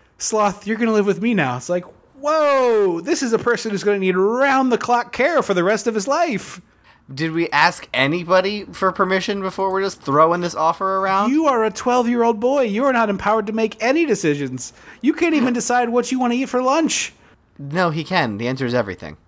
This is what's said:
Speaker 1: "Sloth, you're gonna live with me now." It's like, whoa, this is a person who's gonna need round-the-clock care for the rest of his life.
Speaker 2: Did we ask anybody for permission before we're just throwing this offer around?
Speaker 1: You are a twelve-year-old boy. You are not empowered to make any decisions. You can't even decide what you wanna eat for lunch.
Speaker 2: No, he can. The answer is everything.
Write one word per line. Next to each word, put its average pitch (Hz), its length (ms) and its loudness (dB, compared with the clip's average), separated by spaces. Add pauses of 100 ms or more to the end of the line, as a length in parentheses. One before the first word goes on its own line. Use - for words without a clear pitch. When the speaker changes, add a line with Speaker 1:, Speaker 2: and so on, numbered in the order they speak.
(180)
Speaker 1:
"Sloth, 202 480 -2
you're 214 120 -2
gonna 226 140 0
live 208 140 2
with 175 160 0
me 240 120 0
now." 135 220 0
It's - 120 -10
like, 175 160 -2 (360)
whoa, 254 800 2
this 277 220 -2
is 233 100 -2
a 208 60 2
person 226 320 -2
who's 196 140 -4
gonna 202 140 2
need 185 180 0
round-the-clock 240 960 2
care 294 300 2
for 202 120 0
the 175 100 2
rest 214 220 0
of 226 80 -2
his 208 140 -2
life. 285 520 -2 (520)
Speaker 2:
Did 160 200 -4
we 165 180 -2
ask 160 420 2
anybody 180 800 0
for 185 200 0
permission 190 500 -2
before 190 280 -2
we're 190 120 0
just 196 180 -4
throwing 160 400 2
this 170 140 -4
offer 180 440 0
around? 196 320 0
Speaker 1:
You 311 160 2
are 247 180 2
a 220 60 0
twelve-year-old 233 680 0
boy. 262 220 2
You 226 240 0
are 269 60 2
not 226 180 2
empowered 208 380 0
to 214 40 -6
make 220 300 -2
any 294 240 2
decisions. 143 680 -2 (300)
You 262 100 2
can't 330 220 0
even 247 180 2
decide 240 380 0
what 240 200 0
you 262 80 -2
wanna 240 160 0
eat 262 140 -2
for 254 140 -2
lunch. 285 500 0 (460)
Speaker 2:
No, 160 320 0
he 156 120 -4
can. 135 360 -2
The 120 100 -4
answer 131 160 -4
is 120 80 -2
everything. 92 560 -4